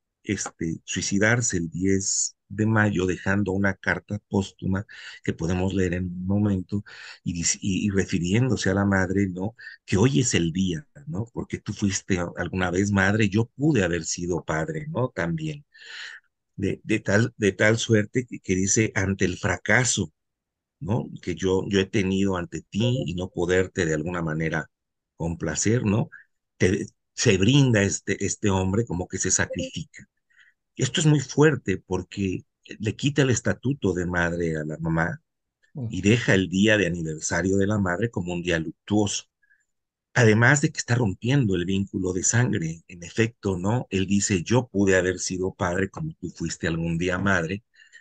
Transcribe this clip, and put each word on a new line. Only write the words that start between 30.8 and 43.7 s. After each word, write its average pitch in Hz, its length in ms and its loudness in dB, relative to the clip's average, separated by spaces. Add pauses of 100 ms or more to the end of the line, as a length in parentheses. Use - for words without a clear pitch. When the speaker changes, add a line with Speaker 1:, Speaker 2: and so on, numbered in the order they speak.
Speaker 1:
es 156 60 4
muy 151 140 6
fuerte 139 580 2
porque 95 640 -4 (340)
le 104 180 -4
quita 143 260 2
el 135 80 4
estatuto 113 640 0
de 87 120 -2
madre 85 500 0
a 76 80 -4
la 78 140 -8
mamá 82 440 -2 (520)
Speaker 2:
Mm. 120 160 -8
Speaker 1:
y 92 120 -6
deja 110 320 4
el 95 140 2
día 104 300 4
de 92 80 2
aniversario 85 720 -2
de 98 80 2
la 104 120 2
madre 95 320 0
como 90 220 -4
un 87 100 -4
día 85 160 0
luctuoso. 101 640 -2 (920)
Además 120 460 6
de 156 120 0
que - 60 -16
está - 180 -2
rompiendo 117 580 0
el 87 100 0
vínculo 95 480 -2
de 90 120 -2
sangre, 95 640 0
en 87 160 -18
efecto, 101 540 -2
¿no? 104 320 -2